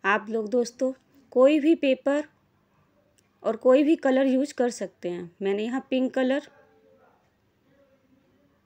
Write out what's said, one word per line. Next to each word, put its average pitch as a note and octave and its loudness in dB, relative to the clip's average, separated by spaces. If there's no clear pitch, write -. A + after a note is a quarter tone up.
आप G#3 0
लोग A3 -4
दोस्तों B3 -2
कोई C#4 4
भी D#4 4
पेपर C#4 -2
और A3 -4
कोई B3+ 4
भी D#4 2
कलर C4+ 0
यूज़ C4 0
कर B3 -2
सकते F#3+ -10
हैं। F3 -12
मैंने G3+ -2
यहाँ B3+ -6
पिंक B3+ -2
कलर C4 -2